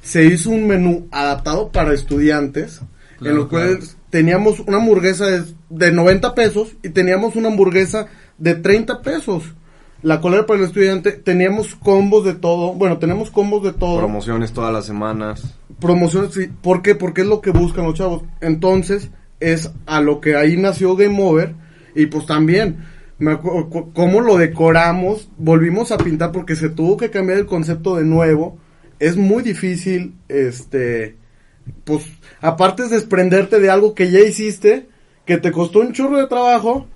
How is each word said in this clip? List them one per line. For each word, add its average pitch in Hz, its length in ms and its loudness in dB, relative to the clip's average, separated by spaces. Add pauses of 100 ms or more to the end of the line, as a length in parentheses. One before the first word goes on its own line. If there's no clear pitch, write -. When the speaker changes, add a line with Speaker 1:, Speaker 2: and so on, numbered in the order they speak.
Speaker 1:
Se 165 240 2
hizo 170 240 4
un 220 180 0
menú 180 440 0
adaptado 143 600 -4
para 156 220 2
estudiantes, 147 880 -2 (380)
Speaker 2:
Claro, 131 120 -4
Speaker 1:
en 151 60 2
lo 143 100 0
Speaker 2:
claro. 165 200 0 (100)
Speaker 1:
cual - 100 -14 (220)
teníamos 180 500 2
una 202 200 -2
hamburguesa 190 480 2
de, 180 160 0 (260)
de 165 240 2
noventa 190 420 2
pesos 220 380 0 (100)
y 190 60 -10
teníamos 185 480 0
una 226 100 0
hamburguesa 190 600 2 (300)
de 165 180 0
treinta 202 460 0
pesos, 240 440 -6 (580)
la 160 160 2
cual 175 140 0
era 214 120 2
para 214 140 2
el 190 60 2
estudiante. 190 480 0
Teníamos 196 640 -2
combos 196 500 2
de 185 80 0
todo, 175 400 -2
bueno, 180 240 0
tenemos 180 340 -4
combos 202 320 0
de 190 80 -2
todo. 175 280 -2
Speaker 3:
Promociones 107 520 -4
todas 113 220 -4
las 104 120 -4
semanas. 107 680 -8 (240)
Speaker 1:
Promociones, 175 540 0
sí. 185 160 -6 (120)
¿Por 180 200 0
qué? 202 140 2
Porque 180 260 -6
es 196 60 0
lo 208 120 0
que 196 120 -4
buscan 170 340 0
los 160 80 -2
chavos. 170 300 -6 (180)
Entonces, 185 680 -2 (300)
es 165 320 -4 (140)
a 156 160 -2
lo 147 180 0
que 151 160 0
ahí 151 220 2
nació 185 400 0
Game 202 240 2
Over. 160 320 2 (420)
Y, 151 120 4
pues, 151 180 -6
también... 160 520 2 (420)
Me 156 140 0
acu-, 160 360 -4
cu-, 165 240 -10
cómo 180 280 2
lo 220 160 4
decoramos, 170 1000 2
volvimos 165 540 2
a 208 80 -2
pintar 165 320 -2
porque 165 240 -4
se 160 140 -4
tuvo 165 280 0
que 233 140 -4
cambiar 190 260 -2
el 202 80 0
concepto 165 520 -4
de 160 60 0
nuevo. 160 540 2 (420)
Es 165 180 0
muy 202 260 2
difícil, 180 720 -4 (160)
este, 123 840 -4 (680)
pues, 151 220 -4 (340)
aparte 185 440 0
es 240 80 -6
desprenderte 196 680 2
de 196 100 4
algo 208 260 2
que 180 160 0
ya 185 80 6
hiciste, 214 680 2 (380)
que 175 120 0
te 170 140 -2
costó 170 280 0
un 247 140 0
chorro 277 240 0
de 269 100 0
trabajo. 247 680 0